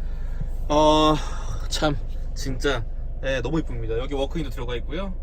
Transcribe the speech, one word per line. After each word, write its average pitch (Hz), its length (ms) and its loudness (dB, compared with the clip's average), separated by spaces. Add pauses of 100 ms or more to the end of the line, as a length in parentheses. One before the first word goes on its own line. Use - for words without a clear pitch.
(680)
어, 156 460 6 (540)
참, 147 280 2 (380)
진짜, 127 500 0 (380)
네, 135 180 0
너무 151 200 0
이쁩니다. 113 380 -2
여기 139 160 -2
워크인도 135 360 -2
들어가 123 260 -4
있고요. 180 460 -4